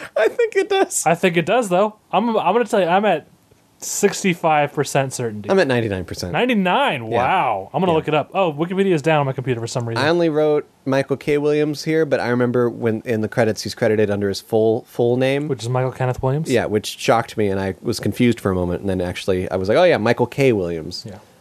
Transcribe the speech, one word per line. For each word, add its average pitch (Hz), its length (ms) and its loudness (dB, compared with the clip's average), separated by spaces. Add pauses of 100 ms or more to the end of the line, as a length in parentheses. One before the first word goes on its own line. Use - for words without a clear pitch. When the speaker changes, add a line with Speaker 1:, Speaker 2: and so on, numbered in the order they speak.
(140)
Speaker 1:
I 370 140 2
think 453 280 -2
it 392 120 2
does. 381 380 0
Speaker 2:
I 170 80 4
think 175 240 0
it 156 80 0
does, 214 240 0
though. 208 260 2 (160)
I'm, 208 240 2
I'm 170 160 2
gonna 233 140 0
tell 214 140 0
you, 175 60 2
I'm 196 200 2
at 160 200 0 (520)
sixty-five 160 920 0
percent 135 400 -2
certainty. 104 380 -6
Speaker 1:
I'm 190 80 4
at 165 100 4
ninety-nine 107 360 0
percent. 90 280 -8
Speaker 2:
Ninety-nine? 202 800 0
Speaker 1:
Yeah. 117 60 0
Speaker 2:
Wow. 123 560 0
I'm 147 80 0
gonna 180 120 2
Speaker 1:
Yeah. 160 40 4
Speaker 2:
look 156 120 -2
it 151 60 0
up. 143 200 0
Oh, 180 180 0
Wikipedia 185 400 0
is 156 100 2
down 156 180 2
on 139 60 0
my 131 60 -2
computer 123 280 -4
for 117 60 -4
some 120 220 -6
reason. 120 160 -2
Speaker 1:
I 151 40 2
only 170 200 2
wrote 151 380 2 (180)
Michael 135 320 0
K. 147 220 -2
Williams 147 460 0
here, 160 200 2
but 131 160 0
I 107 80 -2
remember 120 400 2
when 113 360 -2
in 110 160 0
the 107 80 -2
credits 110 340 0
he's 104 120 -8
credited 107 360 2
under 101 180 -2
his 95 120 -4
full, 110 420 0
full 123 340 0
name. 135 320 0
Speaker 2:
Which 120 140 -6
is 117 60 -6
Michael 127 240 -2
Kenneth 127 300 -4
Williams? 135 280 -2
Speaker 1:
Yeah, 107 160 2
which 101 320 -4
shocked 117 380 0
me, 107 120 0
and 95 120 -2
I 95 200 -4
was - 200 -6
confused 117 400 0
for 101 100 0
a 92 40 0
moment, 87 260 -2
and 98 100 -4
then 92 100 -2
actually 92 500 -4
I 90 60 -2
was 92 120 -2
like, 120 100 2
"Oh 180 60 4
yeah, 156 140 4
Michael 117 280 0
K. 135 260 2
Williams." 87 540 -4
Speaker 2:
Yeah. 98 120 -16 (220)